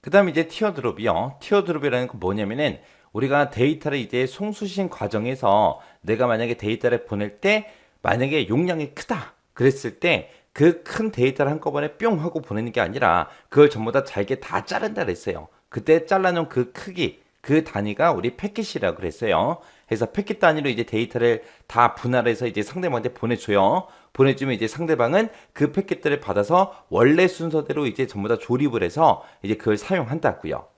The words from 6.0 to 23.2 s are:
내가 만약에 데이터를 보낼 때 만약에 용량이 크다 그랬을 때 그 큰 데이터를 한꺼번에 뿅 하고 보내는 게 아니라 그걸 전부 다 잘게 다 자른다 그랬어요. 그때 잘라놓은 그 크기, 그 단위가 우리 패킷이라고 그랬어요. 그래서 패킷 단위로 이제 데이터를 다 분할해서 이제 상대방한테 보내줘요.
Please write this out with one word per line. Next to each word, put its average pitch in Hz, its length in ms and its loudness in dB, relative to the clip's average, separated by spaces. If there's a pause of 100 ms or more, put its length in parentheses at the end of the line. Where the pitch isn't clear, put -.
내가 113 280 0
만약에 117 280 0
데이터를 117 500 -2
보낼 104 340 -6
때 214 280 0 (340)
만약에 127 460 0
용량이 156 460 0
크다 - 400 -8 (180)
그랬을 127 460 0
때 160 320 0 (220)
그 170 320 4
큰 220 260 -4
데이터를 135 400 0
한꺼번에 151 440 -4
뿅 214 260 0
하고 160 200 -4
보내는 113 300 -6
게 117 100 -2
아니라 87 480 2 (200)
그걸 147 200 8
전부 113 220 -2
다 135 140 0
잘게 101 320 -4
다 - 280 -6
자른다 - 400 -4
그랬어요. 87 440 -6 (200)
그때 160 380 2
잘라놓은 180 420 2
그 123 220 -2
크기, 180 500 -6 (200)
그 156 240 2
단위가 104 480 0
우리 107 240 -4
패킷이라고 190 600 -4
그랬어요. 104 600 0 (280)
그래서 113 200 -2
패킷 202 320 -6
단위로 156 320 2
이제 117 140 -2
데이터를 117 580 0 (240)
다 120 280 2
분할해서 120 520 0
이제 107 160 -4
상대방한테 127 500 -4
보내줘요. 110 760 2 (260)